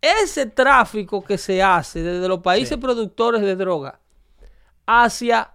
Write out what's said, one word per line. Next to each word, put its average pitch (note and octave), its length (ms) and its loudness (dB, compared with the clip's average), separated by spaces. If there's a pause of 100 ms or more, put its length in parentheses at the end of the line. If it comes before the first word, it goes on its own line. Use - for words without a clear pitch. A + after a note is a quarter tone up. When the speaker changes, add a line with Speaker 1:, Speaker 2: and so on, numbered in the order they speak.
Speaker 1:
ese E4 460 0
tráfico G#3+ 760 0
que G3 140 -4
se F#3+ 260 -2
hace E3+ 400 0
desde F3+ 240 -4
los F#3 120 -2
países F#3+ 360 0
Speaker 2:
Sí. - 0 -
Speaker 1:
productores A#3 680 -2
de G3 140 0
droga F3+ 440 -6 (840)
hacia A#3 680 2